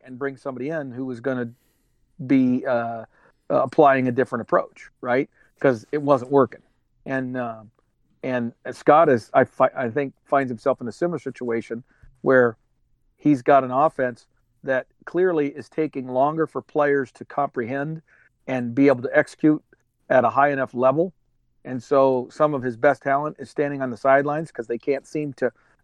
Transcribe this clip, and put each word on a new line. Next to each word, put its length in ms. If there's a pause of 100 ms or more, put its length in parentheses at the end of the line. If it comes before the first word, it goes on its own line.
and 120
bring 200
somebody 320
in 220
who 140
was 140
gonna 300 (760)
be, 400
uh, 380 (460)
uh, 140
applying 440
a 40
different 300
approach, 480 (120)
right? 280 (300)
'Cause 320
it 100
wasn't 300
working. 300 (440)
And, 320
uh, 260 (600)
and 300 (180)
Scott 360
is, 260
I 120
fi-, 300
I 140
think, 240 (120)
finds 240
himself 320
in 60
a 40
similar 280
situation 640 (380)
where 360 (580)
he's 260
got 220
an 80
offense 560 (360)
that 240 (180)
clearly 440
is 200
taking 380
longer 380
for 160
players 520
to 120
comprehend 760 (460)
and 280
be 120
able 160
to 140
execute 460 (460)
at 160
a 40
high 200
enough 240
level. 400 (500)
And 180
so 500
some 220
of 100
his 120
best 260
talent 380
is 100
standing 320
on 100
the 60
sidelines 540
'cause 160
they 100
can't 300
seem 260
to 200 (300)